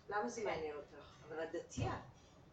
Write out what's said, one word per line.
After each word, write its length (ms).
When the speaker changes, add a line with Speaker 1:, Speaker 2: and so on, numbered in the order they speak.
Speaker 1:
למה 200
זה 120
Speaker 2:
כן. 60
Speaker 1:
מעניין 300
אותך?" 380
"אבל 160
את 80
דתייה, 480